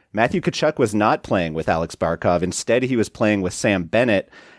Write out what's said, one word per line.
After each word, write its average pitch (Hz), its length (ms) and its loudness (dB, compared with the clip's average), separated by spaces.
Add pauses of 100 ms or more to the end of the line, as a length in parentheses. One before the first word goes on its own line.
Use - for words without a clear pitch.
(120)
Matthew 131 300 0
Tkachuk - 360 -2
was 113 160 2
not 110 300 2
playing 85 300 0
with 80 160 -4
Alex 82 260 0
Barkov. 85 460 0
Instead, 113 420 0
he 131 140 0
was 107 100 2
playing 107 340 0
with 90 120 -4
Sam 98 320 0
Bennett. 110 440 0 (300)